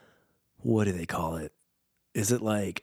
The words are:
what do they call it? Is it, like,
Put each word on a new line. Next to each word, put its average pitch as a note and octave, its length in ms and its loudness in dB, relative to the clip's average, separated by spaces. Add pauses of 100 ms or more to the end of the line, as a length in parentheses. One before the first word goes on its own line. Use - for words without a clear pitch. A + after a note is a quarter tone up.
(560)
what A2 300 2
do G2 60 2
they E2+ 140 -4
call E2 300 -2
it? D#2 160 -8 (600)
Is A2 200 2
it, A#2+ 100 2
like, G#2 400 0